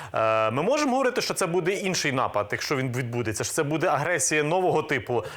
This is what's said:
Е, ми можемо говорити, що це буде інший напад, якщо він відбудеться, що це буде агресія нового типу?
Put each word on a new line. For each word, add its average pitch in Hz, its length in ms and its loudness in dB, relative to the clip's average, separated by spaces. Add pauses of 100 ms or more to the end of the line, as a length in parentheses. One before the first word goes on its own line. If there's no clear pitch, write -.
(140)
Е, 110 360 4
ми 131 120 0
можемо 285 280 2
говорити, 247 300 2
що 175 140 -4
це 190 120 0
буде 175 260 0
інший 185 400 -2
напад, 107 400 0
якщо 135 240 -2
він 131 160 -2
відбудеться, 120 520 -2
що - 80 -4
це 160 100 0
буде 151 240 0
агресія 151 560 2
нового 160 400 2
типу? 123 420 -2 (120)